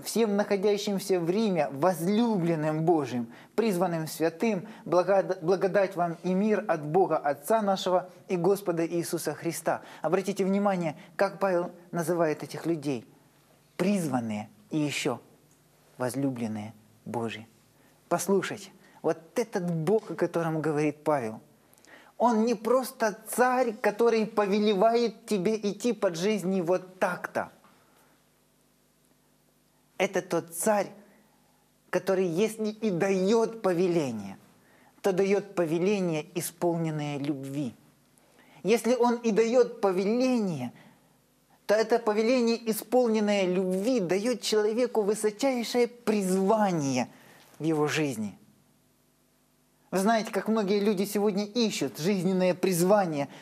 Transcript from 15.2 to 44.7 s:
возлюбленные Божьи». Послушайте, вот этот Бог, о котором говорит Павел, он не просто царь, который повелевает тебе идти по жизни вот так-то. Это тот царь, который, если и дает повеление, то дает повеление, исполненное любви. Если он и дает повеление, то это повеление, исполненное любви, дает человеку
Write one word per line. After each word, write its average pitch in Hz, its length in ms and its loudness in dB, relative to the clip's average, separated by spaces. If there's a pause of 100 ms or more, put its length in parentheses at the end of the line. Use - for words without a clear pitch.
возлюбленные 117 760 -4 (320)
Божьи». 110 420 -6 (640)
Послушайте, 170 640 -2 (300)
вот 160 180 -2 (160)
этот 180 360 -4
Бог, 170 400 0
о 165 40 -8
котором 165 440 -2
говорит 151 460 0
Павел, 120 340 0 (760)
он 226 260 4
не 240 100 2
просто 226 640 0 (120)
царь, 247 420 2
который 214 540 2
повелевает 214 1000 2
тебе 214 300 0
идти 214 380 -2
по 190 200 -2
жизни 190 460 -2
вот 180 400 -2
так-то. 175 500 -4 (2500)
Это 190 240 0
тот 170 320 -4
царь, 208 380 0 (960)
который, 185 360 0
если 214 460 0
и 214 180 -4
дает 196 720 2
повеление, 160 760 0 (640)
то 196 120 0
дает 196 420 0
повеление, 175 680 0 (120)
исполненное 156 840 -2
любви. 139 540 -6 (880)
Если 220 320 2
он 233 200 2
и 233 160 0
дает 226 480 4
повеление, 196 960 0 (920)
то 202 80 2
это 226 240 2
повеление, 226 720 2
исполненное 214 760 2
любви, 190 560 0
дает 202 400 0
человеку 220 600 0